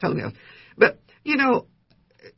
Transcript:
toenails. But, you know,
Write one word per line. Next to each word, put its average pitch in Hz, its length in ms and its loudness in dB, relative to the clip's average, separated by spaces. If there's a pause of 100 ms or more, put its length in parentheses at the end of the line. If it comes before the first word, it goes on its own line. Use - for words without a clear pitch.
toenails. 151 320 -4 (460)
But, - 200 2 (240)
you 294 140 -2
know, 254 300 0 (720)